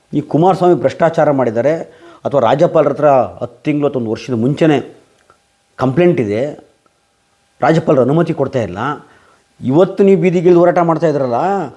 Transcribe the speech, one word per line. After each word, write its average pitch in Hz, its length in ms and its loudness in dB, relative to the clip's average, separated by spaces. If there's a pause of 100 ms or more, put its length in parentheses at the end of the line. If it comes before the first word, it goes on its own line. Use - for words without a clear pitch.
(140)
ಈ 147 60 -2
ಕುಮಾರಸ್ವಾಮಿ 175 540 2
ಭ್ರಷ್ಟಾಚಾರ 151 560 0
ಮಾಡಿದ್ದಾರೆ 131 460 0 (480)
ಅಥವಾ 135 160 0
ರಾಜ್ಯಪಾಲರ 147 480 2
ಹತ್ರ 143 220 0
ಹತ್ತು 113 520 -2
ತಿಂಗಳು 147 260 -2
ಅಥವಾ 139 120 -4
ಒಂದು 110 100 -6
ವರ್ಷದ 123 240 -6
ಮುಂಚೆನೇ 139 600 0 (800)
ಕಂಪ್ಲೇಂಟ್ 147 440 0
ಇದೆ, 113 440 -6 (960)
ರಾಜ್ಯಪಾಲರು 156 420 2
ಅನುಮತಿ 160 320 0
ಕೊಡ್ತಾ 135 280 -4
ಇಲ್ಲ, 92 160 -8 (840)
ಇವತ್ತು 185 400 2
ನೀವು 196 160 4
ಬೀದಿಗಿಳಿದು 175 380 2
ಹೋರಾಟ 175 200 2
ಮಾಡ್ತಾ 165 280 0
ಇದ್ರಲ್ಲ, 139 280 -2 (420)